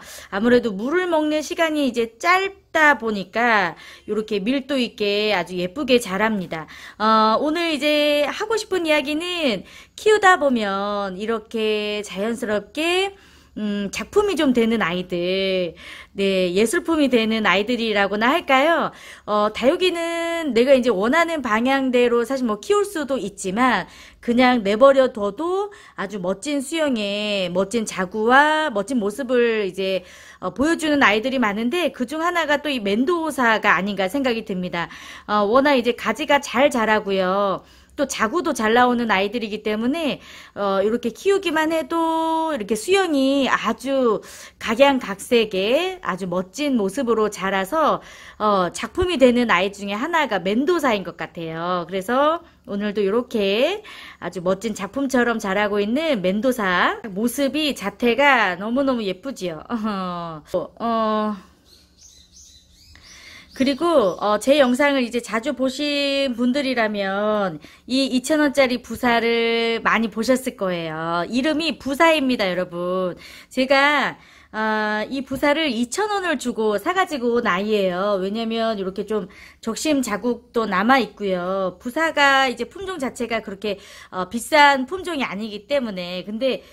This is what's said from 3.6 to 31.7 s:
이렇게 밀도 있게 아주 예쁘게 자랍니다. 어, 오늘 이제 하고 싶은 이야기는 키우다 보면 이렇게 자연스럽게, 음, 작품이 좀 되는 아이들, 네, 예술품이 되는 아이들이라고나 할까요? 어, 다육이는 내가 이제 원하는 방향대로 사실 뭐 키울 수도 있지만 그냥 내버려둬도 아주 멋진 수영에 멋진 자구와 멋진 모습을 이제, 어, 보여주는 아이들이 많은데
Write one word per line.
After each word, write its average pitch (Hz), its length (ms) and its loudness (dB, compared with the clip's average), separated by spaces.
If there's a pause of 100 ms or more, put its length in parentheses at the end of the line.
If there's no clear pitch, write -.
이렇게 214 320 -2
밀도 262 400 -2
있게 208 560 0
아주 180 220 -2
예쁘게 240 420 0
자랍니다. 190 680 -2 (300)
어, 220 420 4
오늘 330 320 0
이제 294 560 2
하고 427 280 -4
싶은 370 300 -2
이야기는 302 800 -2 (320)
키우다 403 420 4
보면 202 800 -2
이렇게 214 840 -4
자연스럽게, 220 1040 -2 (500)
음, 202 320 -4
작품이 392 460 0
좀 277 160 2
되는 226 300 2
아이들, 180 920 -2 (380)
네, 190 420 0
예술품이 302 540 2
되는 220 360 2
아이들이라고나 208 840 2
할까요? 285 640 2 (340)
어, 208 260 2
다육이는 339 1000 0
내가 254 200 6
이제 247 160 2
원하는 294 520 0
방향대로 240 840 2
사실 254 220 -4
뭐 208 140 -2
키울 403 240 0
수도 285 340 -4
있지만 196 720 -2 (320)
그냥 247 420 2
내버려둬도 262 1120 2 (240)
아주 196 240 -8
멋진 196 400 -4
수영에 208 920 -2
멋진 196 320 -2
자구와 254 840 2
멋진 208 280 -2
모습을 226 680 0
이제, 185 380 -4 (340)
어, 180 160 -8
보여주는 294 480 2
아이들이 226 380 2
많은데 240 500 0